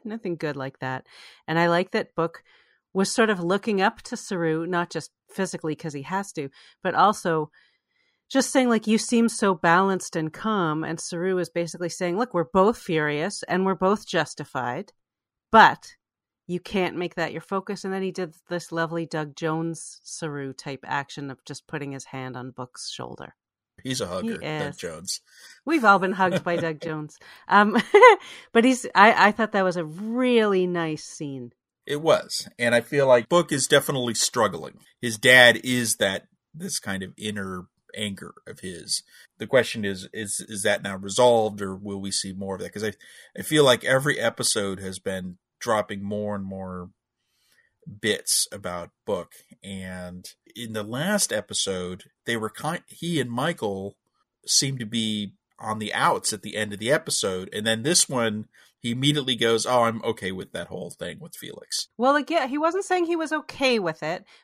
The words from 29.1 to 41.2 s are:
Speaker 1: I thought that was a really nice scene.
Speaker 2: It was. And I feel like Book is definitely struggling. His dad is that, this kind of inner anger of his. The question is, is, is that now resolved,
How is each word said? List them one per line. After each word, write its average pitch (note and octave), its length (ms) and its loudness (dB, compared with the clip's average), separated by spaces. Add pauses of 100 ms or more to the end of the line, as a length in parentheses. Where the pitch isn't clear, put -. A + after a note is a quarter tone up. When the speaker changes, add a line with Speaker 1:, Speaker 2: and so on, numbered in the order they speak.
Speaker 1:
I G#3+ 40 2
thought A3 200 -2
that G3 120 2
was F3+ 140 0
a E3 60 -2
really G#3+ 800 2
nice E3 380 -4
scene. C3+ 480 -12 (320)
Speaker 2:
It D3 160 -4
was. C#3 480 2 (120)
And A#2+ 160 4
I A#2 40 6
feel C#3+ 280 2
like B2 200 8
Book E3+ 220 4
is C#3 160 0
definitely C3+ 480 2
struggling. F2+ 640 -2 (220)
His A2+ 180 -4
dad B2 460 10
is B2 320 0
that, F#2+ 320 -2 (260)
this F3 240 -8
kind F#2+ 240 -6
of F#2+ 140 -12
inner F#2+ 480 -8 (320)
anger G2+ 380 -8 (120)
of - 140 -18
his. F2+ 420 -8 (360)
The A2+ 100 -8
question A#2 360 0
is, F#2+ 280 -6
is, G#2+ 260 -8 (100)
is G2+ 140 -8
that G#2 220 0
now G2 120 -8
resolved, G#2 640 2